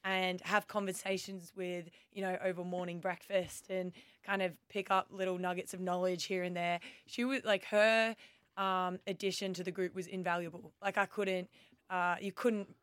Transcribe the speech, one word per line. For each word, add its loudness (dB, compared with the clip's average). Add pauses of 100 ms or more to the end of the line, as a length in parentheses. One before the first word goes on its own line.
and 0
have 2
conversations -2
with, -4 (240)
you -6
know, 0
over 0
morning -4
breakfast -2
and -2 (320)
kind 2
of 0 (160)
pick -4
up 4
little 0
nuggets -2
of -10
knowledge 0
here 0
and -2
there. 0 (260)
She -2
was, 0
like, 2
her, 6 (400)
um, 0
addition -2
to -4
the -2
group -2
was -6
invaluable. -4 (100)
Like, 2
I 4
couldn't, 0 (400)
uh, 2
you -4
couldn't 0